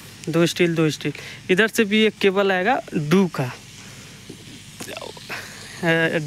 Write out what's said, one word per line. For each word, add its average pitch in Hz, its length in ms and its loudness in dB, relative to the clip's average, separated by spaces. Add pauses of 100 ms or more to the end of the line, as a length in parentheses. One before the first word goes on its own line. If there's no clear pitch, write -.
(300)
दो 165 160 4
steel, 170 300 2
दो 160 140 4
स्टील, 143 240 -4 (380)
इधर 202 160 4
से 226 180 2
भी 214 180 4
एक 208 140 2
cable 196 340 4
आएगा 190 280 2 (140)
डू 175 320 4 (100)
का, 127 160 -4 (2250)
अ, 165 440 2